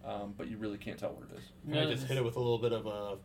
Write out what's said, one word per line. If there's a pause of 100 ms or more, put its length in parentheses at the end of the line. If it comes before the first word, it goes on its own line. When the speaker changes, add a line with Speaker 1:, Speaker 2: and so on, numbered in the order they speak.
Speaker 1:
um,
but
you
really
can't
tell
what
it
is. (220)
Speaker 2:
Can
I
Speaker 3:
No,
Speaker 2:
just
Speaker 3:
this
Speaker 2:
hit
it
with
a
little
bit
of
a